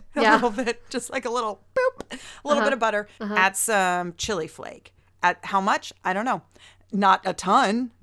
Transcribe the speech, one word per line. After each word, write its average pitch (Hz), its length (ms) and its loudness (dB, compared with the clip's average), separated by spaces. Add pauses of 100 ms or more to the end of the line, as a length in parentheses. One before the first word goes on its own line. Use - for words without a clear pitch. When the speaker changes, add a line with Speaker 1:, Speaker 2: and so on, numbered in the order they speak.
Speaker 1:
<laughs> - 80 -14
A 285 60 0
Speaker 2:
Yeah. 220 140 6
Speaker 1:
little 233 160 2
bit. 226 380 -6
Just, 233 200 -6
like, - 160 -6
a 247 60 -6
little 226 320 -6 (120)
boop. - 380 -2
A - 40 -10 (300)
little 294 120 4
Speaker 2:
Uh-huh. 220 80 2
Speaker 1:
bit 269 60 0
of 240 60 -2
butter. 208 280 0 (120)
Speaker 2:
Uh-huh. 208 160 -4
Speaker 1:
Add 190 220 2
some 180 580 0
chili 165 320 -4
flake. - 460 -18 (300)
Add 185 220 2
how 196 140 0
much? 214 320 -2 (140)
I 185 80 0
don't 208 120 -2
know. 214 180 -4 (500)
Not 196 320 4
a 185 80 -2
ton. 226 580 2 (120)